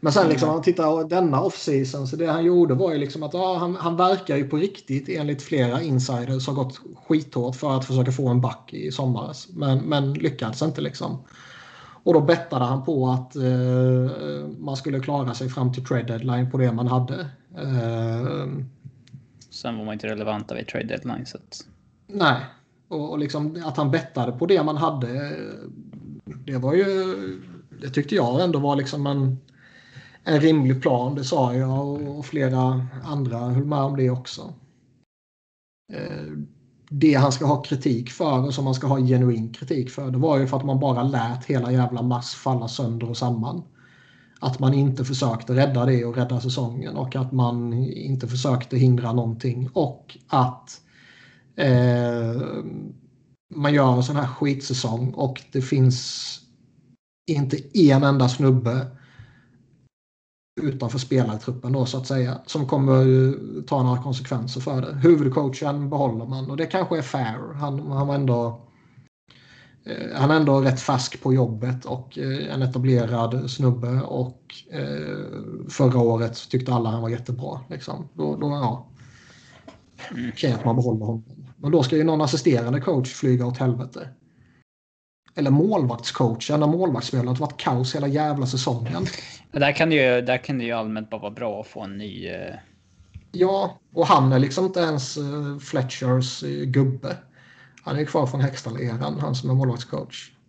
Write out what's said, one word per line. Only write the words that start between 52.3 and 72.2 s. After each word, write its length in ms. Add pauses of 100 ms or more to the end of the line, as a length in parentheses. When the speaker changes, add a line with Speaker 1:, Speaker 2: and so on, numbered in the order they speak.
Speaker 1:
man 200
gör 220
en 60
sån 140
här 100
skitsäsong 880
och 280 (100)
det 100
finns 640 (1040)
inte 480
en 240
enda 260
snubbe 580 (1800)
utanför 360
spelartruppen 760
då, 140
så 120
att 80
säga, 400
som 200
kommer 1000
ta 160
några 200
konsekvenser 580
för 220
det. 120
Huvudcoachen 960
behåller 360
man 240
och 60
det 100
kanske 320
är 40
fair. 520
Han, 380
han 140
var 80
ändå, 540 (1160)
eh, 360
han 100
är 60
ändå 240
rätt 200
färsk 420
på 120
jobbet 500
och, 340
eh, 360